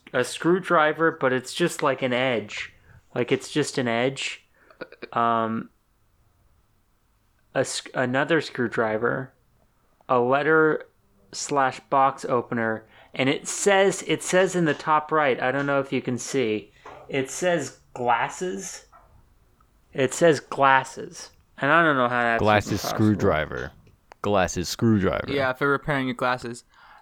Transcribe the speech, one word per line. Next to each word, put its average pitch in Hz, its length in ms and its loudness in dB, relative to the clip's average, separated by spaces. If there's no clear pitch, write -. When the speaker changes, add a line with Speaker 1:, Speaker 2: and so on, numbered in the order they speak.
Speaker 1:
a 127 120 0
screwdriver, 160 880 2
but 131 100 2
it's 127 220 -2
just 170 300 -2
like 135 180 0
an 127 120 0
edge, 120 600 -2
like 123 180 -2
it's - 200 -2
just 147 260 -2
an 127 100 -2
edge. 123 540 -2
Um, 113 560 0
a 135 100 0
sc-, - 300 -8
another 143 480 0
screwdriver, 120 920 -2
a 127 100 4
letter 147 680 2
slash 135 480 -2
box 135 340 2
opener, 117 600 -2
and 131 160 0
it - 180 -4
says, 196 600 2
it 156 140 -2
says 180 360 0
in 175 80 2
the 147 80 0
top 156 360 -2
right, 147 320 2
I 127 120 0
don't 143 120 -2
know 143 140 0
if 135 140 -4
you 127 80 0
can 123 160 -4
see, 110 560 -4
it 135 220 -4
says 175 500 -2
glasses? 147 920 -4
It 131 200 -2
says 165 260 4
glasses. - 920 0
And 139 140 0
I 165 120 6
don't 151 120 4
know 123 140 2
how 123 120 0
that's 117 200 0
Speaker 2:
Glasses 107 320 4
Speaker 1:
even 101 60 -2
possible. 104 180 -4
Speaker 2:
screwdriver. 87 720 0
Glasses 92 480 0
screwdriver. 101 600 2
Speaker 3:
Yeah, 135 220 -2
for 143 160 0
repairing 135 380 -2
your 127 80 -4
glasses. 127 480 -4